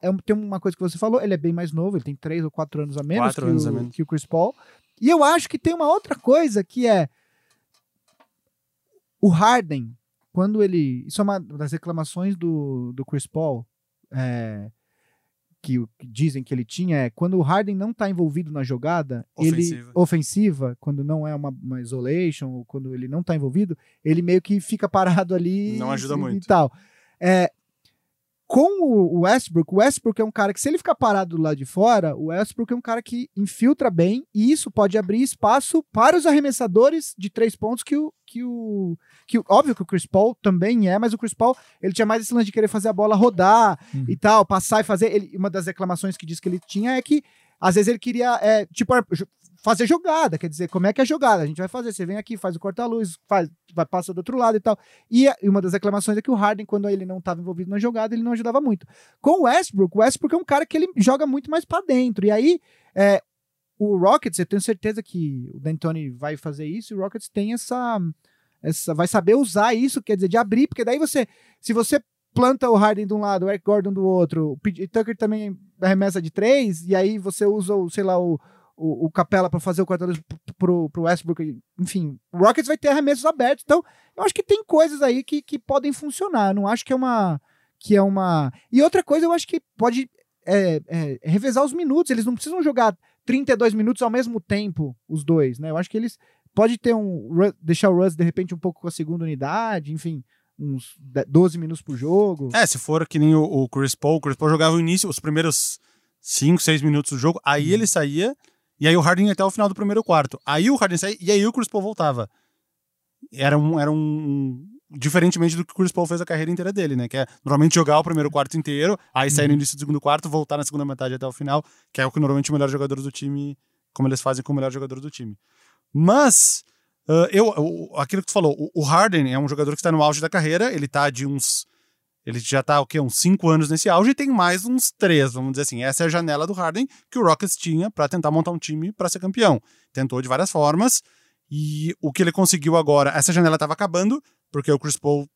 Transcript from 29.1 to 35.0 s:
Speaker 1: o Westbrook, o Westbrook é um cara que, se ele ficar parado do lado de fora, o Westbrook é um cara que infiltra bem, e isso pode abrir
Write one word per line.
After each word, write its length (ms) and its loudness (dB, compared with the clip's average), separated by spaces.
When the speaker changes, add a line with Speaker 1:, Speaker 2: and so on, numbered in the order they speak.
Speaker 1:
o 40 2
Westbrook, 520 2
o 40 2
Westbrook 440 2
é 20 2
um 80 -4
cara 220 -2
que, 80 -8
se 80 -2
ele 80 -2
ficar 160 -2
parado 420 0
do 60 0
lado 140 0
de 100 -10
fora, 500 2
o 100 -8
Westbrook 460 -4
é 40 -2
um 60 -8
cara 200 -6
que 340 -8
infiltra 540 0
bem, 420 0
e 200 2
isso 180 0
pode 300 2
abrir 240 0